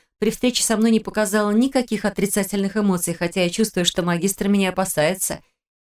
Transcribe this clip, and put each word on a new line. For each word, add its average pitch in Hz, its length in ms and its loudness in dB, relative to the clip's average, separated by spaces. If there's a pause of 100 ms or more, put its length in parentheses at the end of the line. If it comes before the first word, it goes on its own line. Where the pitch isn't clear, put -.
(180)
при 214 120 0
встрече 247 320 0
со 226 140 0
мной 226 160 4
не 220 80 4
показала 208 500 0
никаких 240 540 0
отрицательных 196 720 -2
эмоций, 185 360 0
хотя 175 300 -2
я 175 80 2
чувствую, 196 340 -2
что - 180 -2
магистр 180 460 -2
меня 196 220 2
опасается 180 720 -2 (380)